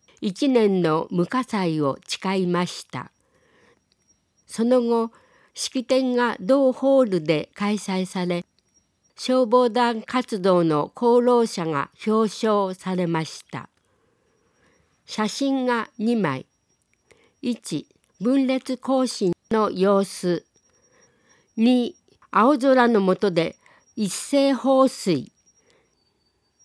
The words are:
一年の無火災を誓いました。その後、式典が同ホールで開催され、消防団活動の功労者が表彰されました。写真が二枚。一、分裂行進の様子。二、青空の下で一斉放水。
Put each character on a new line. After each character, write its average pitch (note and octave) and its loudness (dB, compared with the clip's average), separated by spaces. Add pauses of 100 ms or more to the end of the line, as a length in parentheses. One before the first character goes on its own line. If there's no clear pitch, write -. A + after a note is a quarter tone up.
(220)
一 G#3+ -4
年 G#3+ 2
の D#3 0
無 F3 0
火 B3+ -4
災 F3 -2
を C#3 -2 (100)
誓 F#3+ -4
い F#3 0
ま F3 0
し - -14
た。 - -14 (1300)
そ - -6
の B3 4
後、 A#3 0 (420)
式 - -6
典 C4 0
が A#3+ 0
同 C4 2
ホ C4+ 2
ー B3+ 4
ル F#3 0
で D#3 -2
開 G#3 -2
催 F#3 -4
さ F3+ -6
れ、 F3 -4 (720)
消 B3+ 0
防 B3 4
団 A#3 0
活 A#3+ -4
動 F3+ 4
の D3+ 0
功 A#3+ 4
労 A#3+ 4
者 G3 -6
が D3+ -4 (180)
表 A3 2
彰 G#3 0
さ F#3 -6
れ F3+ -2
ま E3 -2
し - -16
た。 - -12 (1400)
写 G#3+ -4
真 C4+ -2
が A#3+ -2
二 A#3 0
枚。 C#3+ -2 (960)
一、 A3+ -8 (340)
分 C4 2
裂 C4 -4
行 C4 -2
進 F#3 -2 (180)
の G#3+ 0
様 G3 2
子。 F3 -6 (1120)
二、 A#3+ 2 (360)
青 A#3+ 4
空 B3+ 4
の A3+ 2
下 F#3 0
で E3 -2 (400)
一 G#3 -4
斉 C#4 0
放 C4 4
水。 D#3+ -4 (1300)